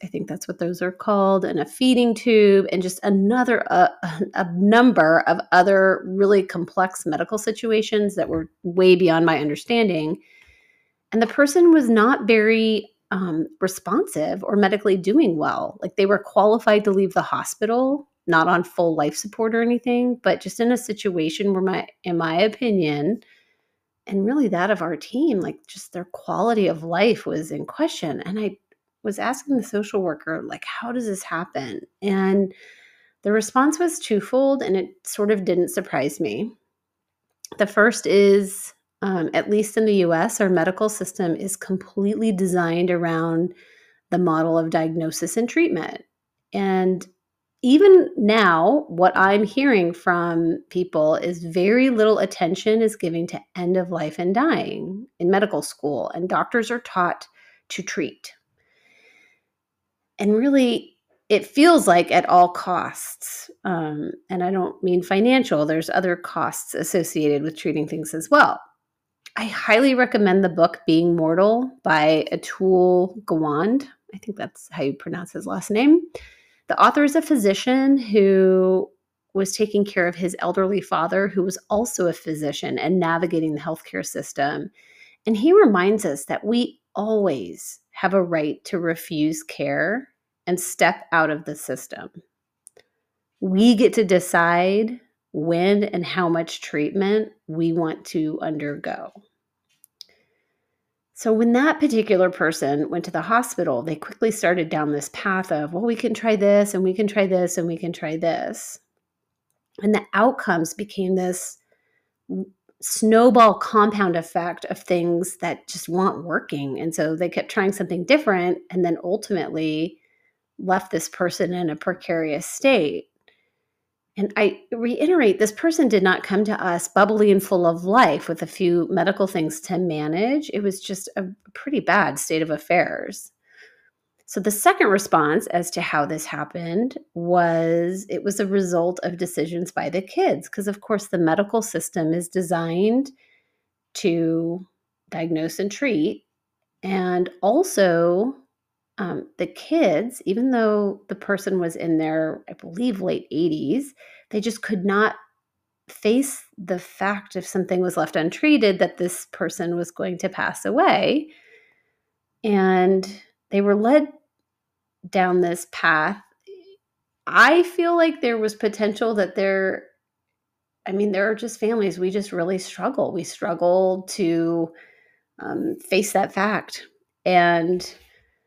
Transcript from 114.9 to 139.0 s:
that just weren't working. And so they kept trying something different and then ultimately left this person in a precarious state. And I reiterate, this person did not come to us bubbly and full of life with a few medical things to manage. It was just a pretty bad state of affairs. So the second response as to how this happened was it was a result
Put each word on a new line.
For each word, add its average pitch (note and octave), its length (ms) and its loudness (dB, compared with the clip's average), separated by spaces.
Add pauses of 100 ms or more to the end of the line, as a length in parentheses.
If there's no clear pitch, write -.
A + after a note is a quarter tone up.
that - 300 -8
just - 200 -14
weren't F3 360 -2
working. D3 560 -6
And D#3+ 140 -6
so D#3+ 220 -2
they E3+ 140 -2
kept - 200 -6
trying G3 220 0
something F3+ 320 -6
different F#3 540 0 (120)
and F3+ 140 0
then E3+ 200 -2
ultimately D#3+ 920 -4 (600)
left F#3 340 -2
this D#3+ 160 -4
person F3+ 460 -4
in F3 160 -4
a D3+ 60 -6
precarious E3 680 -4
state. F#3+ 640 0 (1080)
And G#3 180 -4
I G#3+ 260 0 (100)
reiterate, A#3+ 640 2
this G#3+ 140 2
person D#4+ 360 2
did G3 140 2
not F#3 200 2
come G3+ 220 0
to G3+ 200 -4
us F3 240 -2
bubbly G#3 420 4
and F#3+ 120 4
full F3+ 240 0
of E3+ 180 0
life F#3 440 2
with D#3+ 140 -6
a E3 40 -6
few F3 440 0
medical F#3+ 360 0
things D#3+ 360 -4
to F3 160 -6
manage. F3+ 760 -2
It G#3 80 -4
was G3 180 -4
just - 360 -12
a G3 100 -6 (260)
pretty C#4 280 -6
bad D#3+ 380 2
state D#3+ 220 -4
of D#3+ 100 -2
affairs. D3+ 800 -2 (960)
So - 140 -6
the G3+ 100 -2
second F4 380 2
response F#3+ 600 2
as F3 240 -4
to F#3 100 -6
how D3+ 240 -2
this D#3 200 -8
happened E3+ 720 -6 (160)
was E3+ 920 0
it - 160 -6
was G3+ 160 -2
a G3+ 60 -2
result F3+ 560 0